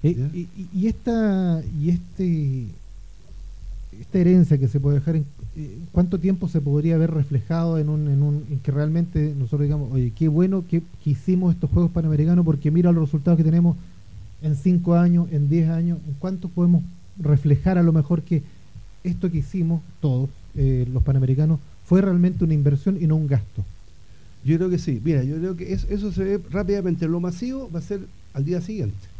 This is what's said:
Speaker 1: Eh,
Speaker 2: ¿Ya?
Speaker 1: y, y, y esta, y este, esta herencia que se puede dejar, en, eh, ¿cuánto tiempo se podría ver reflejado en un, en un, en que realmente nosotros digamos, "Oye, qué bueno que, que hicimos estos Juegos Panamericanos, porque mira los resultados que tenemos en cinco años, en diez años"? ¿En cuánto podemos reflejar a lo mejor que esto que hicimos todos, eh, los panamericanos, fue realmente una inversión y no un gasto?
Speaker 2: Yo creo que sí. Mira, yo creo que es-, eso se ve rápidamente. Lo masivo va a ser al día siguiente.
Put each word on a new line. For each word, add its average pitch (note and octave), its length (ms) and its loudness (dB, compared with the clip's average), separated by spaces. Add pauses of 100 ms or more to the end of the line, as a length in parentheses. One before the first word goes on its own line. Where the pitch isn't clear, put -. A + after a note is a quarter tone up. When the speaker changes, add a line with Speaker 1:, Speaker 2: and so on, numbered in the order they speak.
Speaker 1:
Eh, E3 120 4
Speaker 2:
¿Ya? C#3 200 -2
Speaker 1:
y, - 20 -6 (160)
y, F#3 120 -10 (120)
y G#3 60 2
esta, G3 760 0 (160)
y D#3 120 0
este, D#3+ 760 -2 (1300)
esta - 180 -2
herencia E3+ 400 6
que C3 100 2
se C#3 120 0
puede C#3+ 180 2
dejar, D#3+ 180 0
en, D3 80 0 (320)
eh, C#3+ 220 -10 (140)
¿cuánto F3 260 2
tiempo F3+ 300 0
se E3 120 0
podría D3 380 2
ver E3 120 4
reflejado D#3+ 680 0
en D3+ 100 0
un, D3+ 200 0
en C#3 140 2
un, D3 280 0
en C#3 80 -4
que - 120 -4
realmente D3+ 680 0
nosotros C3+ 240 0
digamos, C#3+ 300 0
"Oye, B2 240 0
qué D#3+ 120 2
bueno F3+ 400 2
que, E3 140 0 (220)
que D3+ 60 0
hicimos F3+ 440 2
estos D3+ 160 -2
Juegos F3 200 2
Panamericanos, D#3+ 540 2
porque D3 260 2
mira F3 220 4
los D#3+ 120 2
resultados D#3 320 2
que E3 80 4
tenemos E3+ 320 4 (680)
en D3+ 140 0
cinco F3 380 2
años, F3 360 4
en D3 180 0
diez D#3+ 200 2
años"? E3 300 0 (100)
¿En C#3 100 -6
cuánto F#3 300 -6
podemos F3 340 2 (360)
reflejar D3 580 2
a F3 60 4
lo E3+ 100 6
mejor D#3+ 300 2
que D#3 200 -2 (640)
esto F3+ 260 -2
que E3 80 -2
hicimos E3 440 -2 (180)
todos, C3+ 300 0 (260)
eh, C3 360 2
los B2+ 100 0
panamericanos, C3+ 580 2 (240)
fue F#3 160 4
realmente F3+ 440 2
una D#3+ 100 2
inversión D3 460 2
y E3+ 60 0
no D#3 100 4
un D#3 100 0
gasto? - 360 -2 (840)
Speaker 2:
Yo D3+ 120 2
creo F3+ 140 0
que F3 80 0
sí. C3 260 -2
Mira, D3 180 2
yo C#3+ 140 -2
creo F3+ 180 -4
que F3 180 -8
es-, F#3+ 180 -2
eso G3+ 200 -4
se F#3+ 140 -2
ve G3 160 -2 (100)
rápidamente. F#3 560 -2
Lo E3+ 140 -2
masivo A#3+ 520 -6
va E3 60 -8
a - 40 -8
ser G3+ 180 -8 (320)
al C#3 120 -4
día F3 160 -2
siguiente. F3 360 -6 (240)